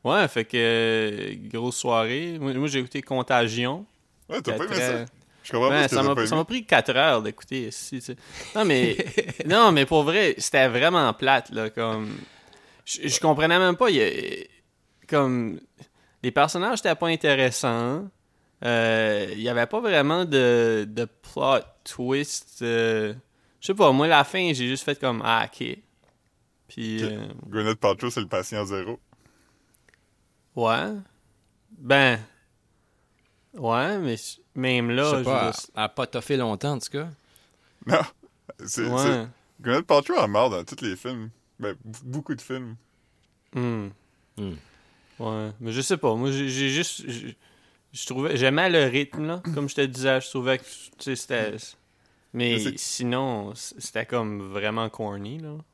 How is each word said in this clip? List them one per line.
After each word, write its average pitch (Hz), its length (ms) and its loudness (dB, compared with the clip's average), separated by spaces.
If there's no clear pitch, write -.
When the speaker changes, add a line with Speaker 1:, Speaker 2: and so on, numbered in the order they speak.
Speaker 1:
Ouais, 165 260 4
fait 113 160 -2
que, - 120 -4
euh, 113 760 2
grosse 120 240 -4
soirée. 127 640 0
Moi, 135 140 -4
moi, 143 140 -2
j'ai 139 100 -2
écouté 131 240 -6
Contagion. 123 840 0
Speaker 2:
Ouais, 156 120 -6
t'as 117 140 -4
pas 147 100 -4
Speaker 1:
C'était 190 120 -4
Speaker 2:
aimé 127 100 0
Speaker 1:
très 120 180 -2
Speaker 2:
ça ? 117 60 -14
Je - 100 -12
comprends 120 160 4
pas 139 60 4
Speaker 1:
Ben, 147 80 4
Speaker 2:
ce 135 80 2
que - 40 0
Speaker 1:
ça 135 80 2
Speaker 2:
t'as 139 60 4
Speaker 1:
m'a, 143 60 2
Speaker 2:
pas 113 120 2
Speaker 1:
ça 156 80 -2
Speaker 2:
aimé. 156 60 2
Speaker 1:
m'a 165 40 0
pris 233 220 -6
quatre 123 300 4
heures 135 260 4
d'écouter, 110 480 -6
si, - 300 -10
tu - 60 -16
sais. 123 100 -10
Non, 214 100 2
mais, 127 320 4
Speaker 2:
<laughs> - 220 -8
Speaker 1:
non, 202 260 8
mais 139 140 6
pour 156 180 4
vrai, 175 340 4
c'était 131 300 4
vraiment 135 440 4
plate, 131 380 2
là, 110 200 -4
comme, 110 460 -4
je, - 220 -8
je 135 140 0
comprenais 160 380 4
même 180 180 4
pas, 247 140 2
il 156 60 4
y 117 60 4
a... - 440 -2
comme, 123 540 0
les 123 100 -2
personnages 180 480 2
étaient 170 160 0
pas 170 120 -2
intéressants, 135 1000 0
euh, 113 680 2
il 104 80 -8
y 117 80 -4
avait 120 180 0
pas 214 140 -4
vraiment 175 440 2
de, 120 640 4
de 110 160 -4
plot 135 560 0
twist, - 760 -6
euh... 113 520 0
Je - 80 -10
sais 196 60 0
pas, 175 180 8
moi, 147 160 4
la 143 160 8
fin, 180 280 0
j'ai 127 140 -2
juste 131 180 -4
fait 143 140 -2
comme, 117 260 -2
ah, 113 220 2
ok. - 300 -10
Puis, 110 380 -6
Speaker 2:
Ok. 107 80 -4
Speaker 1:
euh, 107 160 -10
Speaker 2:
Gwyneth 110 300 -2
Paltrow, 104 320 0
c'est 127 100 -4
le 98 60 -6
patient 107 380 -4
zéro. 98 340 -6
Speaker 1:
Ouais. 117 320 2
Ben, 131 480 4
ouais, 139 440 0
mais 135 160 0
s-, - 260 -12
même 123 360 0
là, 131 140 2
Speaker 3:
Je 151 60 2
sais 139 80 0
Speaker 1:
je 131 60 -2
Speaker 3:
pas, 127 180 2
Speaker 1:
veux 92 60 2
Speaker 3:
elle, - 40 -2
Speaker 1:
dire, - 140 -10
Speaker 3:
elle 107 60 -2
a 107 80 -2
pas 127 160 -4
toffé 127 320 -4
longtemps, 123 340 -2
en 127 60 -4
tout - 120 -10
cas. 151 180 -8
Speaker 2:
Non. - 140 2
C'est, 117 240 -4
Speaker 1:
Ouais. 127 140 0
Speaker 2:
c'est, 123 260 0
Gwyneth 127 240 0
Paltrow, 147 320 4
elle 110 120 2
meurt 113 200 4
dans 87 140 -4
tous - 180 -14
les 98 140 -4
films. 120 320 -10
Ben, 104 140 -6
b-, 110 300 -16
beaucoup 135 300 -8
de 123 60 -10
films. 127 340 -10
Speaker 1:
Hmm. 117 340 -4
Speaker 3:
Hmm. 95 160 -8
Speaker 1:
Ouais, 110 320 -6
mais 113 120 -8
je 127 100 -4
sais 175 160 0
pas. 120 160 2
Moi, 127 180 -2
j'ai, 135 160 -2
j'ai 135 220 -2
juste, 165 360 -4
j'ai, 117 300 -10
je - 140 -12
trouvais, 135 300 -2
j'aimais 143 340 4
le 160 140 6
rythme, 143 420 -2
là. 175 160 -8
Comme 143 140 -2
je - 60 -10
te 143 80 -2
disais, 131 380 0
je - 100 -14
trouvais 131 280 0
que, - 60 -12
tu - 60 -20
sais, 131 180 -6
c'était, 110 360 -4
mais 120 220 0
Speaker 2:
Mais 110 40 0
c'est - 200 -4
Speaker 1:
sinon, 120 760 -4
c-, - 240 -14
c'était - 280 -6
comme 104 440 -6
vraiment 107 380 -4
corny, 104 500 -10
là. 151 140 -14